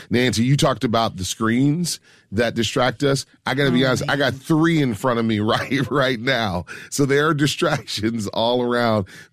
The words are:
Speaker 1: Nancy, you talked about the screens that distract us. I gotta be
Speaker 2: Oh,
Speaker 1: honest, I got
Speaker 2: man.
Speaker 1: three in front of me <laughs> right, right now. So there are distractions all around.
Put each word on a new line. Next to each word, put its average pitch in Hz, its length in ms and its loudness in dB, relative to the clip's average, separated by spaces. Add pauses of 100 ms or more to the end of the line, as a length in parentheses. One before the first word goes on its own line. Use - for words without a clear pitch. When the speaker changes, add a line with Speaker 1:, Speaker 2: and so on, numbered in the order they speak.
Speaker 1:
Nancy, 113 340 2
you 135 140 4
talked 131 260 2
about 113 320 0
the 92 80 -6
screens 139 800 0 (320)
that 113 220 0
distract 123 480 0
us. 139 220 0 (200)
I 127 100 -2
gotta 139 160 2
be 123 120 2
Speaker 2:
Oh, 131 60 2
Speaker 1:
honest, 123 180 0
I 135 80 0
got 139 160 0
Speaker 2:
man. 135 80 -8
Speaker 1:
three 160 420 2
in 127 120 0
front 117 260 -2
of 113 60 0
me 110 140 0
<laughs> - 20 0
right, 127 500 0
right 131 280 0
now. 113 460 -2 (240)
So 143 160 0
there 143 220 2
are 165 60 2
distractions 139 960 -2
all 123 340 0
around. 117 420 2 (280)